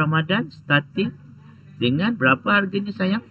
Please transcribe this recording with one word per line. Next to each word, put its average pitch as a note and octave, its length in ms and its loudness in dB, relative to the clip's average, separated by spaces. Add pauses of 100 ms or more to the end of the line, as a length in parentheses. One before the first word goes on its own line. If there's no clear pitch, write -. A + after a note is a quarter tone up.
Ramadan D#3+ 480 0
starting D3 640 -2 (640)
dengan D3 400 0
berapa C3 320 0
harganya, G3+ 480 0
sayang? G3 340 -2